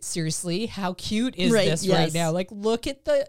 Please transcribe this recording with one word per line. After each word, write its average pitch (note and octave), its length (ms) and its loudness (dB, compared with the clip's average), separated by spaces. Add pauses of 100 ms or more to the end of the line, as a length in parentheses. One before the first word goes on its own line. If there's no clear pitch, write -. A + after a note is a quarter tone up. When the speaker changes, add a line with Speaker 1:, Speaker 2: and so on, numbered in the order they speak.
Speaker 1:
seriously, E3+ 640 -4
how F3+ 280 -4
cute A3+ 420 -2
is F#3 160 2
Speaker 2:
Right, F#3+ 180 6
Speaker 1:
this E3 160 0
right F3+ 200 4
Speaker 2:
yes. D#3+ 80 -2
Speaker 1:
now? E3 180 0
Like, F#3 180 -2
look A3 380 -2
at C4+ 160 -8
the, C#4+ 240 2